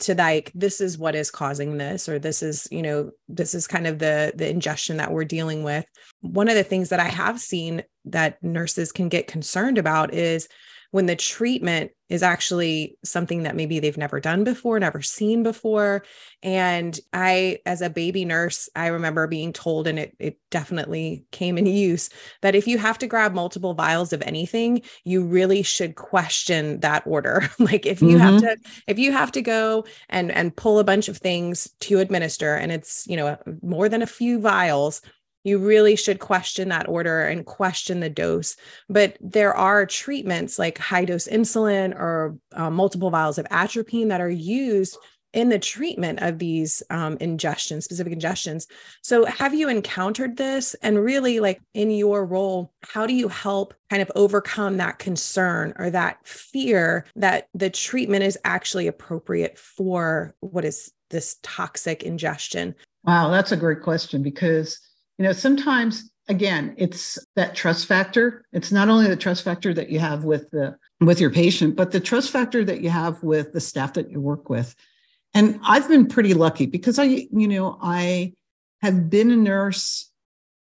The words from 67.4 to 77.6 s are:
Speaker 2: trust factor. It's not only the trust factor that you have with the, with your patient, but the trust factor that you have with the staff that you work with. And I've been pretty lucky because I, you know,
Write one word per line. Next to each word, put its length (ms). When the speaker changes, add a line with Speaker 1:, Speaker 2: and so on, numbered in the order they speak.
Speaker 2:
trust 320
factor. 640
It's 200
not 180
only 180
the 80
trust 280
factor 280
that 160
you 100
have 260
with 260
the, 260
with 200
your 100
patient, 440
but 160
the 100
trust 300
factor 360
that 160
you 80
have 320
with 320
the 60
staff 340
that 160
you 100
work 300
with. 260
And 300
I've 240
been 180
pretty 280
lucky 320
because 320
I, 60
you 440
know, 320